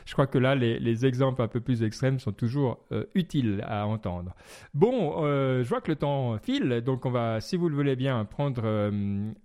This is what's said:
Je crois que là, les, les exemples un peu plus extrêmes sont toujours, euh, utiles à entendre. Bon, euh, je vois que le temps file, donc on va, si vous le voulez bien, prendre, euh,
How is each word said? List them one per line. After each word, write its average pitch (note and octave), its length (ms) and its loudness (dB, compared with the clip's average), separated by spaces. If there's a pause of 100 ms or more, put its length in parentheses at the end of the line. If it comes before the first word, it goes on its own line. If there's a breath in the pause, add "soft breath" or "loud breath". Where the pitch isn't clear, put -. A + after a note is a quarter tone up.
Je - 60 -14
crois C#3+ 120 4
que C3 140 2
là, C3 160 4
les, A#2+ 240 2
les A#2 260 0
exemples B2+ 380 2
un A2 40 0
peu B2 120 -4
plus A#2 240 0
extrêmes C3 360 0
sont G#2 120 -6
toujours, B2 480 0 (120)
euh, G#2+ 120 -2 (100)
utiles B2 540 0
à G#2 180 -2
entendre. F2+ 480 -4 (400 loud breath)
Bon, E3+ 500 2
euh, C3+ 380 2
je A#2+ 80 -2
vois B3 120 -2
que E3 100 -4
le D#3 40 2
temps C#3 440 -2
file, F3 440 0
donc C3 220 -2
on B2+ 60 0
va, A#2 300 0
si - 160 -4
vous E3+ 120 2
le D3 60 -2
voulez C#3 200 2
bien, B2+ 300 0
prendre, A#2+ 400 -4
euh, G#2 640 0 (140)